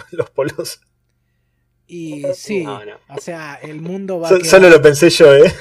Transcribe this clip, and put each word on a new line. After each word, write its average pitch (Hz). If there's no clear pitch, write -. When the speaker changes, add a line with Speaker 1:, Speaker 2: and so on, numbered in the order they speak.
Speaker 1:
<laughs> -
los 165
polos? -
Speaker 2:
Y 156
sí, 196
Speaker 3:
No, 104
no. -
Speaker 2:
o -
sea, 160
el 156
mundo 185
va 165
a -
Speaker 1:
So-, 185
Speaker 2:
quedar, 180
Speaker 1:
solo 190
lo 156
pensé 147
yo, 151
¿eh? 160